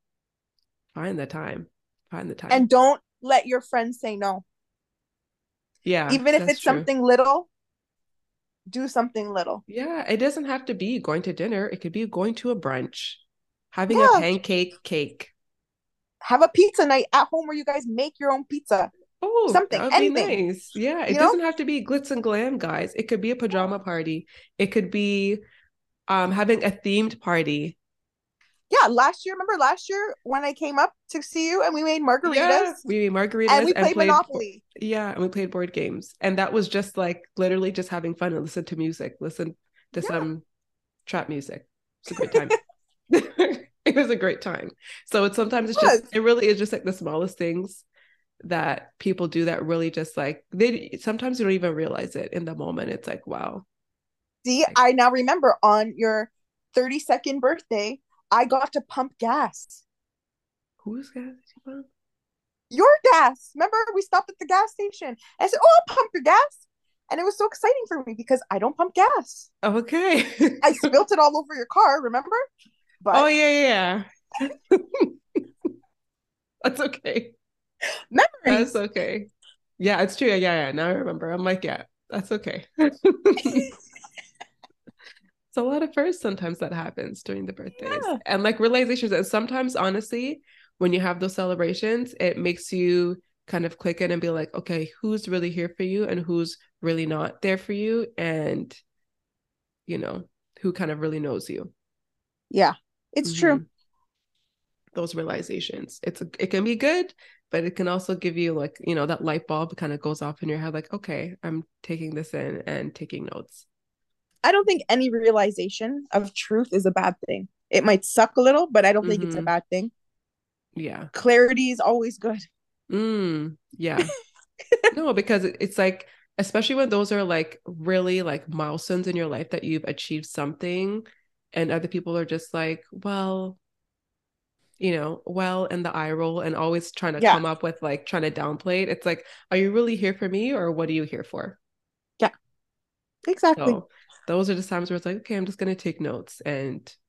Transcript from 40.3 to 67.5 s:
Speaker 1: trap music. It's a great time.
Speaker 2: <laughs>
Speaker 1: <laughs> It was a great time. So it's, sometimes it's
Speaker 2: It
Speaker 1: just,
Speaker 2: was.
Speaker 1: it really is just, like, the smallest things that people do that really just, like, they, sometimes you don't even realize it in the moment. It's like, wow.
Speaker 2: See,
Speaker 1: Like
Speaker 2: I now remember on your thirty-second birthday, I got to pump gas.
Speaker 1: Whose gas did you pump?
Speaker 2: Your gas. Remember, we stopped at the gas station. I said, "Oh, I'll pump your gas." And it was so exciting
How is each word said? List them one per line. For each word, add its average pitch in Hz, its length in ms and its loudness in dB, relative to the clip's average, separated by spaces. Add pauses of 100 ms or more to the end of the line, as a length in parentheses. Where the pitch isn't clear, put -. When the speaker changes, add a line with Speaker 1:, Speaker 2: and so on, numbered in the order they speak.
Speaker 1:
trap - 220 -6
music. 143 380 -10 (360)
It's - 80 -16
a - 40 -10
great - 160 -4
time. - 180 2 (640)
Speaker 2:
<laughs> - 540 2
Speaker 1:
<laughs> - 0 - (200)
It - 100 2
was 254 160 2
a 233 40 2
great - 260 -2
time. - 280 -8 (380)
So 208 160 2
it's, 202 120 0
sometimes 226 360 -2
it's 480 80 0
Speaker 2:
It - 20 4
Speaker 1:
just, 254 220 6
Speaker 2:
was. - 100 -20
Speaker 1:
it 214 60 0
really 233 260 4
is 208 140 4
just, 208 120 -4
like, - 120 -6
the 185 100 -4
smallest 170 460 -6
things 175 440 -6 (600)
that 160 560 -4
people 185 280 -2
do 170 180 -2
that 165 200 -4
really 165 240 -2
just, 160 260 -8
like, 151 360 -6
they, 226 500 0
sometimes 247 380 -6
you 220 60 0
don't 190 80 2
even 175 200 0
realize 156 420 -6
it - 180 -8
in 170 120 -6
the 160 80 -10
moment. - 380 -6
It's - 160 -10
like, - 180 -10
wow. - 400 -10 (800)
Speaker 2:
See, 254 140 2
Speaker 1:
Like - 180 2
Speaker 2:
I 247 140 8
now 247 180 6
remember 254 540 4
on 214 340 4
your 220 320 0 (460)
thirty-second 269 640 0
birthday, 254 600 -2 (320)
I 233 140 6
got 269 280 0
to 285 80 -2
pump - 360 -6
gas. - 640 -4 (1000)
Speaker 1:
Whose 247 260 -12
gas 247 140 -14
did 254 120 -16 (200)
you 254 100 -20
pump? 269 220 -16 (800)
Speaker 2:
Your 311 180 6 (240)
gas. 269 440 4
Remember, 403 220 0 (180)
we 392 80 2
stopped 392 260 0
at 392 100 -20
the 330 60 -10
gas 392 260 2
station. 381 460 -8 (220)
I - 80 2
said, 453 140 0
"Oh, 659 180 10 (100)
I'll - 60 -8
pump 466 180 2
your 320 100 -4
gas." 427 440 4 (440)
And 302 80 -4
it 339 40 -2
was 403 140 0
so 415 100 0
exciting 494 400 0